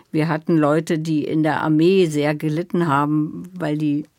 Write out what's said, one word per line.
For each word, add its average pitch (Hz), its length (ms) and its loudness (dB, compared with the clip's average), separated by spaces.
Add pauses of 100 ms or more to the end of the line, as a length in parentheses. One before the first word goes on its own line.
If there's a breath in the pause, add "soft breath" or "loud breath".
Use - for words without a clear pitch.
(140 loud breath)
Wir 156 160 0
hatten 160 280 0
Leute, 156 400 2
die 156 280 -2
in 156 180 0
der 151 180 0
Armee 170 440 4
sehr 147 300 0
gelitten 165 520 -2
haben, 151 640 0
weil 156 240 -4
die 151 280 -2 (140)